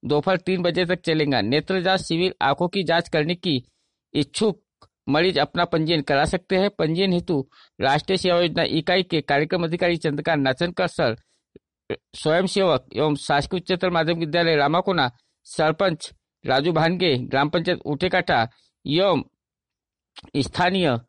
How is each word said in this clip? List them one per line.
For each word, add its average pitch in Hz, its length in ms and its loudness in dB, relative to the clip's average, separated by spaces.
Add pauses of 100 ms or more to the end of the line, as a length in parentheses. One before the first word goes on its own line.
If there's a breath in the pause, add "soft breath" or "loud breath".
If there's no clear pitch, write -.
दोपहर 147 340 0
तीन 180 220 -2
बजे 175 240 0
तक 175 160 -2
चलेगा। 147 400 0
नेत्र 151 400 0
जांच 190 200 0
शिविर 175 400 -2
आंखों 147 260 2
की 196 160 -2
जांच 165 260 0
करने 160 280 0
की 143 240 -2 (520)
इच्छुक - 480 -2 (460)
मरीज 160 320 2
अपना 170 260 0
पंजीयन 160 380 0
करा 143 220 2
सकते 185 320 -2
हैं। 196 120 2
पंजीयन 180 440 -2
हेतु 165 320 -2 (340 soft breath)
राष्ट्रीय 151 380 0
सेवा 175 220 2
योजना 165 320 0
इकाई 180 320 0
के 165 180 -2
कार्यक्रम 160 420 0
अधिकारी 170 340 0
चंद्रकांत 151 440 -2
नाचनकर 175 460 -2
सर, 123 280 -2 (1000)
स्वयं 165 320 2
सेवक 175 380 2 (100)
एवं 147 220 0
शासकीय 147 420 -2
उच्चतर 180 300 -2
माध्यमिक 165 300 0
विद्यालय 165 360 0
रामाकोना, 151 540 2 (360)
सरपंच 160 680 -2 (320)
राजू 139 280 0
भानगे, 165 480 2
ग्राम 135 300 0
पंचायत 170 360 -2
उठेकाठा 165 560 0 (440 soft breath)
एवं 165 380 2 (1120)
स्थानीय 180 600 0 (120)